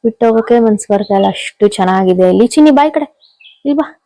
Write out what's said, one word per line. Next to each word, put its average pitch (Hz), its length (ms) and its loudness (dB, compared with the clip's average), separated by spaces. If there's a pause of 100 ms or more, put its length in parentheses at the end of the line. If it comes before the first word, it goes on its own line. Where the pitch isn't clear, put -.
ಬಿಟ್ಟೋಗಕ್ಕೆ 226 540 0
ಮನ್ಸು 220 340 0
ಬರ್ತಾ 202 220 -4
ಇಲ್ಲ, 196 120 0
ಅಷ್ಟು - 380 -4 (100)
ಚೆನ್ನಾಗಿದೆ 185 560 0
ಇಲ್ಲಿ. 196 220 2
ಚಿನ್ನಿ 302 240 4
ಬಾ 285 100 2
ಈ - 80 0
ಕಡೆ, 294 120 -4 (540)
ಇಲ್ಲಿ 285 160 -4
ಬಾ. 311 80 -2 (200)